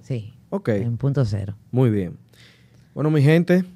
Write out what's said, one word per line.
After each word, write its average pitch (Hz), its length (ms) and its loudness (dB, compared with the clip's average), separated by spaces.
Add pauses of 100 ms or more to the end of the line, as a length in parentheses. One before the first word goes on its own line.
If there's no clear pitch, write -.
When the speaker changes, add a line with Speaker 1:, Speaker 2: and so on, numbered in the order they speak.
Speaker 1:
Sí. 110 320 -10 (160)
Speaker 2:
Ok. 196 200 -6
Speaker 1:
En 117 280 -2
punto 139 280 0
cero. 101 300 -6 (160)
Speaker 2:
Muy 127 180 2
bien. 98 280 -2 (760)
Bueno, 143 180 -4
mi 156 100 2
gente, 170 420 4 (120)